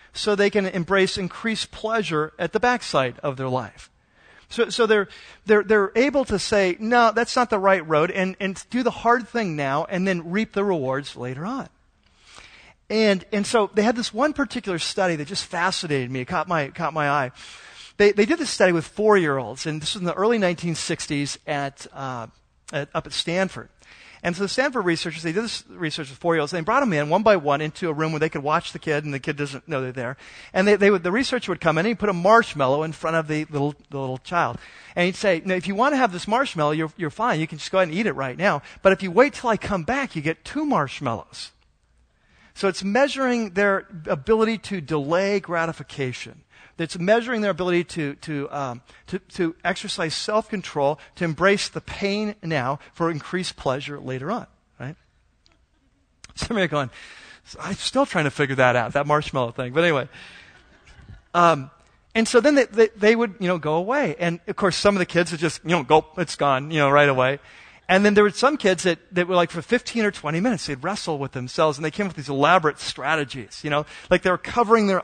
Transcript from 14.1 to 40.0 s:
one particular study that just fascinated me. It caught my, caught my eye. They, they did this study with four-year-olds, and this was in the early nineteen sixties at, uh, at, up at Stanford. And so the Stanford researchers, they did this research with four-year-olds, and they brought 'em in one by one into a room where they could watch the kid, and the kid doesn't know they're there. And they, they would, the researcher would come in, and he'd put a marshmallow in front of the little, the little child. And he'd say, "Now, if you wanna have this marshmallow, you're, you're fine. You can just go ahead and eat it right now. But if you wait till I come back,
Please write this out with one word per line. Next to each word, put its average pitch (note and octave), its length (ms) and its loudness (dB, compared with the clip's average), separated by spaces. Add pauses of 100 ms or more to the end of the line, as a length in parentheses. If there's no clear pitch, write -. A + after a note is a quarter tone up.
one C#4 200 0
particular G3+ 480 -4
study F#3 340 0
that D3 140 -6
just F#3+ 160 -6
fascinated E3 640 -2
me. C3 120 -4
It - 20 -6
caught E3+ 240 -4
my, D3+ 220 0
caught D3+ 220 -4
my D3+ 160 0
eye. C#3 220 0 (640)
They, G#3 140 6
they G3+ 160 4
did E4 140 0
this C4+ 100 -4
study F3+ 220 4
with E3 160 0
four-year-olds, D3 760 0
and D#3 160 -4
this D3+ 140 -6
was G#3+ 60 -8
in F3+ 60 -4
the E3+ 80 -2
early A3 240 2
nineteen F3 360 0
sixties D3 720 -6
at, C#3+ 460 -8
uh, B2+ 340 -10 (460)
at, C#3+ 200 -4
up D#3+ 140 -4
at C#3+ 60 -16
Stanford. F3 560 -4 (540)
And E3+ 140 -2
so F#3+ 60 -4
the F#3+ 80 -2
Stanford B3+ 340 0
researchers, E3 380 -2
they E3 100 -4
did G#3+ 120 -2
this - 260 -10
research D#3+ 400 -8
with C3+ 80 -20
four-year-olds, E3 340 0
and F3+ 60 -4
they D#3+ 60 -6
brought A#3+ 180 2
'em A#3 100 0
in D3 160 0
one F#3 140 2
by G#3+ 140 6
one D3 260 0
into D#3 260 -6
a D#3 60 0
room D#3 180 -2
where D3+ 80 -2
they D#3 80 2
could D#3 140 -6
watch D3+ 320 -2
the E3+ 40 -10
kid, D3+ 240 -2
and D3 120 -6
the C3+ 40 -4
kid D3 160 -6
doesn't C#3 320 -8
know D3 140 -4
they're B2+ 120 -6
there. B2+ 260 -8 (340)
And F#3+ 160 2
they, G3+ 80 6
they G3 140 6
would, F#3+ 120 2
the F3+ 80 -2
researcher A#3+ 400 -2
would E3 120 -4
come D#3 160 2
in, F3 80 0
and A#3+ 60 0
he'd G3+ 60 -6
put G#3 120 -2
a - 20 0
marshmallow D#3 720 4
in D#3+ 100 -4
front E3 240 -2
of D#3 120 -2
the D3+ 180 -4
little, D3 280 -2 (140)
the C#3+ 100 -10
little C3 200 -6
child. D3+ 400 -2 (360)
And F3 120 0
he'd F3+ 100 -2
say, F3+ 260 0
"Now, F#3+ 120 -2
if F3+ 120 -4
you G3 80 -4
wanna C4+ 220 2
have B3+ 160 2
this F3 160 -8
marshmallow, F#3 440 0
you're, D#3+ 260 -4
you're E3 100 -4
fine. G#3+ 320 -2
You D#3+ 60 -2
can D#3 100 -10
just - 160 -12
go F#3+ 60 2
ahead F#3 100 4
and D#3 80 -4
eat A3 80 0
it F#3 80 0
right C3 240 -6
now. E3 240 0 (220)
But F#3+ 100 6
if F#3 100 0
you F#3+ 80 -4
wait A#3+ 220 4
till - 160 -6
I A3 80 2
come F3+ 280 -4
back, C4 300 -4